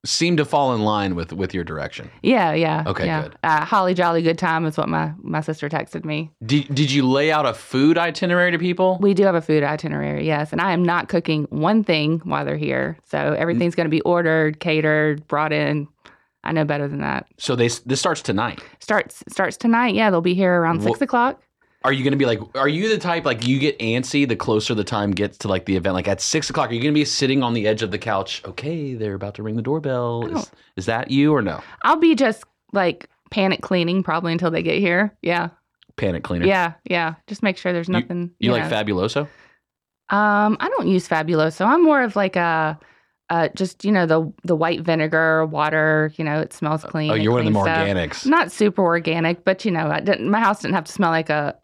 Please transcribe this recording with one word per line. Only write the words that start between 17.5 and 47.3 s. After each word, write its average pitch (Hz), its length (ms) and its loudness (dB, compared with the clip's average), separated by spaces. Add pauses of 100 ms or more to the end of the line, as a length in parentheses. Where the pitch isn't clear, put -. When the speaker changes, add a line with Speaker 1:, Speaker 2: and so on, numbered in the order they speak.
Speaker 1:
they 120 120 2
s-, 117 120 -4
this 135 220 -4
starts 170 200 -2
tonight? 110 380 -2 (220)
Speaker 2:
Starts, - 480 -4
starts - 280 -4
tonight. 233 380 2
Yeah, 214 160 4
they'll 170 100 2
be 180 140 2
here 180 260 4
around 165 200 2
Speaker 1:
Wha- 214 100 0
Speaker 2:
six 220 100 -2
o'clock. 254 400 0 (440)
Speaker 1:
Are 135 60 4
you 131 140 0
gonna 139 100 4
be 139 100 2
like, 117 140 0 (160)
are 135 140 2
you 175 180 0
the 214 100 2
type, 170 280 -2
like, 120 200 -2
you 131 140 2
get 143 200 0
antsy 123 460 0
the 117 120 -2
closer 110 360 0
the 107 120 0
time 104 260 -2
gets 101 280 -2
to, 104 100 -6
like, 92 160 -2
the 95 100 0
event? 92 200 0
Like, 92 120 -2
at 98 140 -2
six - 280 -2
o'clock, 135 200 -2
are 117 40 -4
you 117 60 -4
gonna 147 140 0
be 147 100 2
sitting 135 400 0
on 117 100 0
the 107 140 0
edge 110 140 0
of 98 100 -4
the 104 60 -4
couch? 98 480 -4
"Okay, 143 480 -8
they're 107 220 -6
about 101 180 -8
to 107 100 -12
ring 110 140 -6
the 117 40 -2
doorbell." 123 640 -2
Speaker 2:
I - 40 -6
Speaker 1:
Is, - 60 -8
Speaker 2:
don't - 180 -4 (260)
Speaker 1:
is 95 80 -8
that 113 260 -2
you 143 240 4
or 123 60 2
no? 87 200 -4 (220)
Speaker 2:
I'll 311 140 4
be 320 180 6
just, 220 300 0 (260)
like, 185 380 -2 (220)
panic 190 300 0
cleaning 180 400 0
probably 170 300 -2
until 165 180 0
they 165 140 0
get - 160 0
here. 196 420 2
Yeah. 170 280 -2 (480)
Speaker 1:
Panic 90 260 -2
cleaner. 87 220 -2
Speaker 2:
Yeah, 185 260 2 (180)
yeah. 165 260 -2 (120)
Just 208 160 -8
make 190 140 0
sure 180 160 -2
there's 170 160 -4
Speaker 1:
You, 185 100 0
Speaker 2:
nothing, 175 400 -6
Speaker 1:
you 107 80 -2
Speaker 2:
you 123 60 4
Speaker 1:
like 120 180 0
Speaker 2:
know. 110 60 0
Speaker 1:
Fabuloso? 107 500 0 (840)
Speaker 2:
Um, 208 500 2
I 381 100 -2
don't 508 180 -2
use 185 200 2
Fabuloso. 160 580 0
I'm 320 180 4
more 294 180 6
of, 226 140 -2
like, 190 200 0
a, 160 440 0 (500)
uh, 170 260 2
just, - 280 -6
you 202 80 2
know, 185 140 4
the, 160 260 2 (120)
the 175 120 2
white 165 260 0
vinegar 160 640 2
water, 156 720 2
you 165 60 -4
know, 151 160 0
it - 140 -4
smells 156 320 -2
Speaker 1:
Oh, - 40 -12
Speaker 2:
clean, 151 200 -2
Speaker 1:
oh, 110 60 2
Speaker 2:
it 107 80 0
Speaker 1:
you're 110 80 4